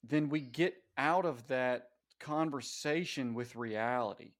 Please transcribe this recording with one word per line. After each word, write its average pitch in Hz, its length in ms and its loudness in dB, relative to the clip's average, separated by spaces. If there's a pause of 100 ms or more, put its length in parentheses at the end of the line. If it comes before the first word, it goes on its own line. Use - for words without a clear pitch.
then 147 240 2
we 156 120 0
get 143 340 0 (240)
out 165 260 4
of 123 240 -2
that 127 400 2 (320)
conversation 151 1120 -2
with 120 240 -6
reality. 113 840 -2